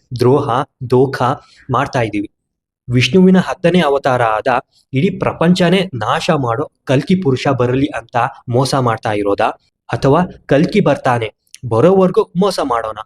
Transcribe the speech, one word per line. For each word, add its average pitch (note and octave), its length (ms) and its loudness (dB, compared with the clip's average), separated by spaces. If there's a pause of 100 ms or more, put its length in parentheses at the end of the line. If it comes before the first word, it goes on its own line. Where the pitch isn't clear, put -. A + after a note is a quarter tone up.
(200)
ದ್ರೋಹ, B2 440 0 (260)
ದೋಖ B2+ 320 0 (500)
ಮಾಡ್ತಾ C3 300 -2
ಇದ್ದೀವಿ. G#2 300 -6 (600)
ವಿಷ್ಣುವಿನ F#3 460 4
ಹತ್ತನೇ E3+ 420 0
ಅವತಾರ C#3 440 0
ಆದ A2 240 -2 (460)
ಇಡೀ C#3+ 160 0 (100)
ಪ್ರಪಂಚನೇ F3+ 760 0
ನಾಶ B2+ 360 -4
ಮಾಡೋ C3+ 420 -2 (120)
ಕಲ್ಕಿ C#3+ 320 0
ಪುರುಷ C#3 320 0
ಬರಲಿ B2+ 380 0
ಅಂತ A#2 300 -8 (340)
ಮೋಸ B2+ 260 0
ಮಾಡ್ತಾ A#2 360 -2
ಇರೋದಾ? G#2 380 -2 (440)
ಅಥವಾ C#3 280 2 (240)
ಕಲ್ಕಿ D#3+ 340 2
ಬರ್ತಾನೆ, C3 540 -2 (320)
ಬರೋವರ್ಗೂ F#3 580 2
ಮೋಸ F#3+ 400 -2
ಮಾಡೋಣ, A2+ 420 -4